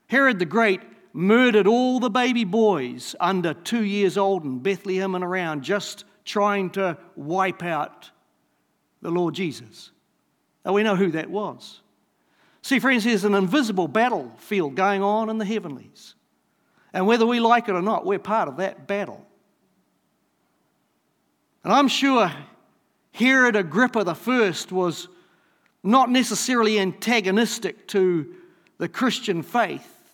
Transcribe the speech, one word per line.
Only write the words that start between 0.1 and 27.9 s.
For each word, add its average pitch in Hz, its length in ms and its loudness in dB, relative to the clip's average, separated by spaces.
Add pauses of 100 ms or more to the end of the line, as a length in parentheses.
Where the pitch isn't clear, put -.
the 175 80 -2
Great 196 340 2 (320)
murdered 208 540 4
all 254 340 2
the 247 100 0
baby 247 340 0
boys 175 760 0
under 175 320 0
two 226 320 -4
years 196 320 0
old 196 280 0
in 131 160 -6
Bethlehem 190 540 -4
and 180 80 -4
around, 175 400 -4
just - 440 -6 (180)
trying 202 460 -2
to 185 260 -4 (200)
wipe 175 460 -4
out 165 480 -8 (920)
the 170 80 -8
Lord 170 240 -2
Jesus. 123 560 -10 (760)
Now, 180 100 0
we 208 100 2
know 214 100 2
who 185 160 2
that 156 180 -6
was. 180 520 -10 (840)
See, 262 160 0
friends, 247 240 2
there's 214 220 2
an 208 100 2
invisible 196 540 0
battlefield 165 880 -2
going 196 260 0
on 214 260 -2
in 220 100 -4
the 214 60 -4
heavenlies. 175 680 -10 (800)
And 185 160 0
whether 226 180 4
we 240 140 2
like 233 280 4
it 202 40 -2
or 175 100 0
not, 196 240 -2
we're 196 140 0
part 202 260 -2
of 135 120 -10
that 180 280 -6
battle. 143 400 -8 (2500)
And 175 80 0
I'm 269 160 4
sure 254 420 2 (800)
Herod 247 460 4
Agrippa 202 480 0
the 170 100 -2
first 226 560 0
was 180 380 -2 (760)
not 240 260 4
necessarily 233 720 2
antagonistic 190 1120 -2
to 180 440 0 (460)